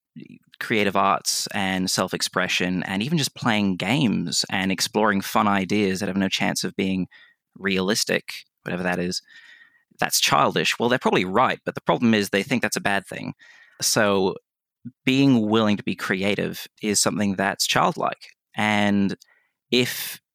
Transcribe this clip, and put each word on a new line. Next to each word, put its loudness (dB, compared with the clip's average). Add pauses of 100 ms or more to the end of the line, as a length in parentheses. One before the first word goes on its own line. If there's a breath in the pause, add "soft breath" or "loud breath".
(640)
creative 0
arts 0
and -2
self-expression -2
and -4
even -2
just -2
playing 2
games 0
and -2
exploring 0
fun 0
ideas 0
that -4
have -4
no 0
chance -2
of -8
being -2 (500 loud breath)
realistic, -2 (300)
whatever -6
that -2
is, -4 (760 loud breath)
that's 0
childish. 2
Well, 2
they're 2
probably 2
right, 2
but -6
the -12
problem 2
is 2
they 2
think -2
that's -2
a -4
bad -2
thing. -10 (460 loud breath)
So 2 (680)
being 4
willing 4
to -4
be -4
creative -2 (140)
is 0
something 0
that's -2
childlike. -2 (280)
And 2 (540 soft breath)
if -2 (140)